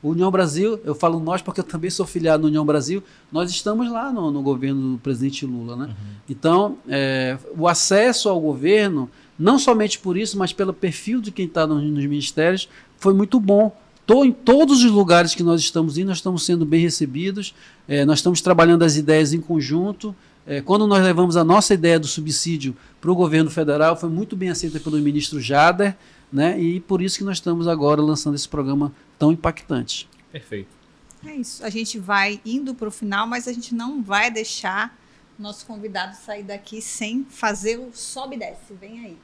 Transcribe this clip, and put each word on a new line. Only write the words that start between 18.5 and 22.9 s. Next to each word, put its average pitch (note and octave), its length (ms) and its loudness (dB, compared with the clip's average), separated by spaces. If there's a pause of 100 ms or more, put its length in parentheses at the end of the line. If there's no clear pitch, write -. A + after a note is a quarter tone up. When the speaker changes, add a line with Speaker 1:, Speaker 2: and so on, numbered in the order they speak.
Speaker 1:
as D#3 100 4
ideias D3+ 380 4
em E3 80 0
conjunto. F3 720 -2 (320)
É, C#3 140 -6
quando G3 260 2
nós G3+ 160 4
levamos F3+ 340 4
a E3+ 60 4
nossa G3 320 6
ideia E3+ 240 4
do D#3 80 -4
subsídio D3+ 680 -4 (240)